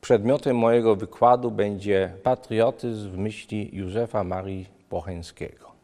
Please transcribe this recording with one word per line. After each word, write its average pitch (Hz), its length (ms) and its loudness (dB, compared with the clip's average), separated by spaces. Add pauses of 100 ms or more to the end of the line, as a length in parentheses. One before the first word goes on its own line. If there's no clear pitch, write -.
Przedmiotem 127 560 2
mojego 117 400 4
wykładu 120 540 2
będzie 101 600 0 (100)
patriotyzm 113 880 -2
w 92 80 -10
myśli 104 540 -6
Józefa 101 520 -4
Marii 95 420 -6 (240)
Bocheńskiego. - 840 -10 (120)